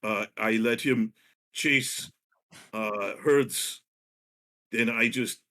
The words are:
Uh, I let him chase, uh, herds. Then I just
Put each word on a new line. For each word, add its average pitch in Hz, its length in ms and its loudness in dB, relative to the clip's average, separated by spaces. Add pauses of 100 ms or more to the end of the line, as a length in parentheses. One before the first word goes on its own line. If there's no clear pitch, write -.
Uh, 107 240 -2 (100)
I 110 200 0
let 117 240 2
him 117 320 2 (400)
chase, - 580 -2 (640)
uh, 104 500 -4
herds. 143 600 2 (880)
Then 117 180 0
I 117 180 2
just 117 320 -4 (100)